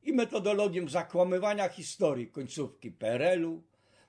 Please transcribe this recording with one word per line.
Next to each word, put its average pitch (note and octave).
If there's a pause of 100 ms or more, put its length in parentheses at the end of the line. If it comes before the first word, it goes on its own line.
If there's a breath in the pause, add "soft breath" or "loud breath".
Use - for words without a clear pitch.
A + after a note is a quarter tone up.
i C#4+
metodologię G3+
zakłamywania F#3
historii C#3+
końcówki B2+
P G#2+
R B2
L-u, E3 (460 soft breath)